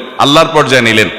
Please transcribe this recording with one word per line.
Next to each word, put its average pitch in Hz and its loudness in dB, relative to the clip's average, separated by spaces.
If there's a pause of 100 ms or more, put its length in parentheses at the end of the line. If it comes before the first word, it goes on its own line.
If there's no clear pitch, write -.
(180)
আল্লাহর 143 2
পর্যায়ে 131 0
নিলেন। 110 0